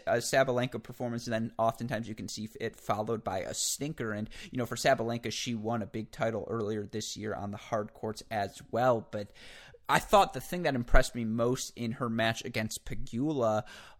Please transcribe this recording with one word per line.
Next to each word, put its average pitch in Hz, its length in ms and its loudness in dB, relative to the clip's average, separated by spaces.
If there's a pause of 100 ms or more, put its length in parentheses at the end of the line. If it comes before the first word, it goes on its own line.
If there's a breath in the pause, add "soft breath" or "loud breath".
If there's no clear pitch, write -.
uh, 117 80 2
Sabalenka 127 680 2
performance, 120 440 -6
and 117 80 -2
then 110 240 -2
oftentimes 113 500 0
you 107 60 -6
can 95 140 -10
see 107 200 -8 (100)
it - 180 -6
followed 110 460 -2
by 95 180 -2
a - 120 -6
stinker, 135 600 -4
and, 104 180 -4 (200 loud breath)
you - 60 -8
know, 123 80 0
for 113 120 -6
Sabalenka, 117 540 2
she - 240 -4
won 110 280 -2
a 95 40 -6
big 107 240 -8
title 110 380 -2
earlier 107 380 -2
this - 300 -8
year 104 180 -6
on 101 160 -6
the 98 80 -8
hard 107 340 -4
courts - 380 -8
as 101 400 -4
well, 117 400 4
but 104 200 -8 (580 loud breath)
I 147 100 8
thought - 340 6
the 127 80 -8
thing 180 220 -6
that 147 120 2
impressed 127 400 8
me 120 100 -2
most 117 520 0
in 120 160 -4
her 120 160 -2
match 113 360 2
against 110 400 -4
Pegula, 117 800 0 (380 loud breath)